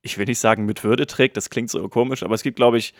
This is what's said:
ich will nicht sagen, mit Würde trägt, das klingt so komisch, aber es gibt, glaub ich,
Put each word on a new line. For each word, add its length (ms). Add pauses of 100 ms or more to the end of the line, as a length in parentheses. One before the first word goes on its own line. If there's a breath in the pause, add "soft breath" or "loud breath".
ich 160
will 80
nicht 120
sagen, 280
mit 180
Würde 220
trägt, 320
das 100
klingt 220
so 180
komisch, 340
aber 120
es 80
gibt, 140
glaub 180
ich, 260